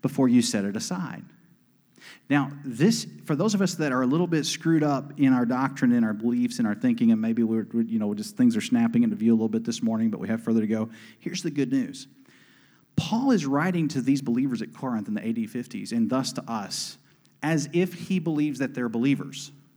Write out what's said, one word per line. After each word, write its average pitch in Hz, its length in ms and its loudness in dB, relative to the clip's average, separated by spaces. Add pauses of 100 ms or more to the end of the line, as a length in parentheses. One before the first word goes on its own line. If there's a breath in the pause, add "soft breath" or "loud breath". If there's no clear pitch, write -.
before 139 260 2
you 120 140 6
set 104 240 0
it 101 100 -4
aside. 180 480 -8 (1040 loud breath)
Now, 143 220 2 (160)
this, 139 400 2 (180)
for - 100 -2
those 208 200 2
of 196 80 2
us 180 140 0
that 151 160 0
are 127 100 2
a 127 40 2
little 165 200 2
bit 160 180 0
screwed 165 380 2
up 143 360 -2
in 135 140 6
our 123 140 4
doctrine, 127 440 0
in 120 140 4
our 110 80 0
beliefs, 120 460 -2
in 117 80 2
our 104 80 0
thinking, 117 380 2
and 110 80 4
maybe 113 220 0
we're, 110 300 0
we're, 117 80 0
you 113 180 -2
know, 104 140 0
just 104 240 -8
things 117 200 6
are 104 40 2
snapping 117 440 2
into 104 120 0
view 113 160 4
a 113 40 6
little 113 120 0
bit 113 160 -2
this 117 180 -4
morning, 113 280 0
but 104 100 -6
we 95 80 -6
have 113 140 -2
further 113 180 2
to 107 60 -2
go. 110 240 -2 (280 loud breath)
Here's 170 240 -8
the 165 80 -4
good 135 220 -2
news. - 360 -4 (880 soft breath)
Paul 254 360 0
is 175 160 2
writing 160 420 0
to 135 140 -2
these 135 180 2
believers 123 400 -2
at - 140 -8
Corinth 113 340 -4
in 107 60 -4
the 101 120 -6
A 113 60 -2
D 113 140 -4
fifties, 110 460 -10
and 113 180 2
thus 131 240 -2
to - 160 -8
us, - 480 -8 (440 soft breath)
as 147 300 -2
if 180 220 0
he - 240 -4
believes 151 400 -2
that 131 160 -4
they're 120 160 -4
believers. 131 600 -2 (260)